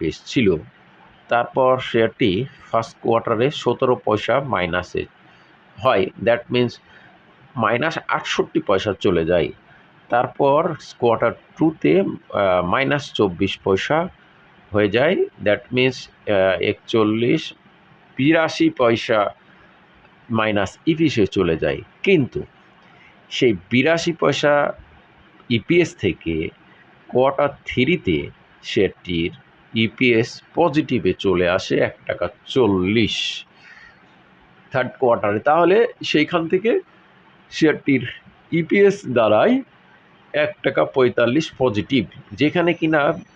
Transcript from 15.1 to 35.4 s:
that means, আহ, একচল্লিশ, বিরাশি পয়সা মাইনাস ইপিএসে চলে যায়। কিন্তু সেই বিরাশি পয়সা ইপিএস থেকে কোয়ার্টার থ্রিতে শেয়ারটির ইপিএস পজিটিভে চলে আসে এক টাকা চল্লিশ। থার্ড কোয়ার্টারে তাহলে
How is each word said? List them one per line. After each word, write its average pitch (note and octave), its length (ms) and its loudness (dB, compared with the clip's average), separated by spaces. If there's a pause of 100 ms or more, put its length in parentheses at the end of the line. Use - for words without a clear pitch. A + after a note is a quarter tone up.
that G#2 460 -2 (120)
means, B2+ 240 0
আহ, F#2+ 640 -2
একচল্লিশ, A2+ 920 -2 (600)
বিরাশি D#3+ 540 2
পয়সা A#2 640 0 (960)
মাইনাস G#2+ 560 -2
ইপিএসে D#3 400 0
চলে E2+ 300 0
যায়। D2 240 -4 (220)
কিন্তু C#3 400 0 (880)
সেই A#2+ 240 2 (160)
বিরাশি D#3+ 420 0
পয়সা D3 600 0 (760)
ইপিএস D#3+ 480 0
থেকে E2 520 -4 (600)
কোয়ার্টার C3+ 400 0
থ্রিতে B2 840 -2 (320)
শেয়ারটির F2 680 -2 (440)
ইপিএস A2+ 680 0 (120)
পজিটিভে C#3 580 0
চলে F2+ 360 0
আসে F#2+ 280 -2
এক B2 200 -2 (100)
টাকা F2+ 220 -6 (180)
চল্লিশ। G#2 960 -2 (1300)
থার্ড B2 180 -2 (100)
কোয়ার্টারে G#2+ 380 2
তাহলে E3+ 480 4 (180)